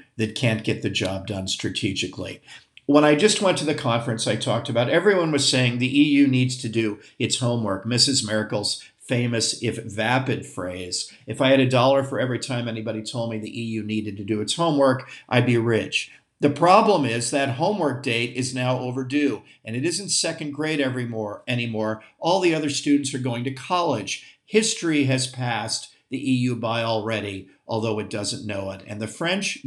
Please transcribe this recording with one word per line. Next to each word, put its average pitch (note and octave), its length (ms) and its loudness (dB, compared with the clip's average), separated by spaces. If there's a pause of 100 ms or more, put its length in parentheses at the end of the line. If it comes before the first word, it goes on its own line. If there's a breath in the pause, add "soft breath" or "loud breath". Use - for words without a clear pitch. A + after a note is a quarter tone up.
(160 loud breath)
that A2 180 -2
can't A2 300 0
get C#3 180 -2
the A2+ 80 -2
job F#2+ 380 -4
done F#2+ 200 -6
strategically. - 920 -6 (460 loud breath)
When D3 180 8
I D3+ 100 6
just G#3 260 4
went F#3 180 2
to D#3 60 -4
the D3+ 100 0
conference A#2 520 -2
I A2 100 2
talked A#2 320 -2
about, A#2 220 0
everyone E3+ 420 4
was C#3 160 2
saying B2 300 2
the B2+ 220 2
E D3 40 8
U C#3+ 220 6
needs B2+ 300 2
to A#2+ 120 -6
do G#2+ 300 0 (200 loud breath)
its A#2 200 0
homework. A2+ 480 -2
Missus B2 400 2
Merkel's G#2+ 560 -2 (180 loud breath)
famous A#2+ 640 -2
"if A2 220 -2
vapid" A2+ 600 -2
phrase. F2+ 640 -8 (160 loud breath)
If A2 140 -6
I C3 100 4
had C3+ 100 8
a B2+ 80 4
dollar C3 340 4
for C3 180 -4
every B2 200 -2
time A#2+ 280 -6
anybody A2 340 -6
told A#2 280 -6
me A2 80 -6
the G#2+ 220 -8
E A#2 40 -6
U A2 200 -4
needed G#2+ 320 -4
to G#2 80 -10
do G#2+ 160 -2
its G#2+ 140 -4
homework, C#3 540 2 (200 loud breath)
I'd B2 180 4
be A#2+ 120 4
rich. A2+ 520 0 (300 loud breath)
The D3 100 4
problem F3+ 560 6
is A#2+ 240 -2
that C#3 200 2
homework C#3+ 520 0
date A#2+ 320 -2
is B2+ 200 -4
now B2+ 240 0
overdue, B2+ 640 -2 (220 soft breath)
and A2 120 -8
it C3+ 100 -2
isn't F3 240 -4
second D#3+ 400 -2
grade D3+ 300 -2
every B2+ 260 -2
more, A2 420 -6
anymore. A2 540 -2 (160 loud breath)
All F3+ 220 2
the E3+ 140 4
other D3+ 140 0
students C#3 460 0
are C3+ 40 -6
going A#2+ 260 -4
to C3+ 60 -4
college. C3+ 760 -2 (200 loud breath)
History E3+ 600 2
has B2+ 220 2
passed A#2 600 -4 (220 soft breath)
the C3+ 80 -4
E C3 160 0
U B2 220 0
by A#2 260 -2
already, G#2+ 680 -2 (180 loud breath)
although A2 320 -2
it G2 120 -8
doesn't G#2+ 360 -6
know G2 260 -6
it. F#2+ 140 -14
And G#2 140 -10
the A2 60 -4
French F#3 600 -4